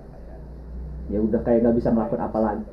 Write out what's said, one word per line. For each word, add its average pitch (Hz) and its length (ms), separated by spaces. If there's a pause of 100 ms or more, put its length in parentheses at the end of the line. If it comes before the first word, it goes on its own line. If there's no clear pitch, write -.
(1080)
ya 101 140
udah 110 260
kayak 120 160
nggak 117 160
bisa - 120
ngelakuin 113 340
apa 107 160
lag-, 107 320